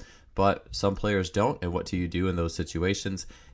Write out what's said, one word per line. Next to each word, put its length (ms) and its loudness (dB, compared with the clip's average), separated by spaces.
But 360 4
some 260 0
players 320 2
don't, 320 2
and 140 -4
what 100 -2
do 140 -4
you 100 0
do 200 0
in 80 0
those 180 -2
situations? 720 -2